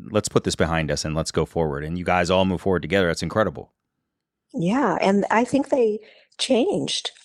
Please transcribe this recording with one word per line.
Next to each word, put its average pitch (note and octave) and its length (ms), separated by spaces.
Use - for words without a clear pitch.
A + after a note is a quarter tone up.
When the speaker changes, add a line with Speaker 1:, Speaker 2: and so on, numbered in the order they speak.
Speaker 1:
"Let's G#2+ 180
put - 160
this F#2 120
behind D#2+ 340
us D2 140
and D#2 100
let's D#2+ 160
go D#2+ 160
forward." D2+ 380
And E2 140
you F2 60
guys F2+ 260
all F#2 140
move F#2 180
forward F2+ 200
together. F2 240
That's E2 160
incredible. E2+ 500
Speaker 2:
Yeah. A3 460
And G3 300
I A3+ 140
think C4+ 240
they A3+ 300
changed. B3+ 720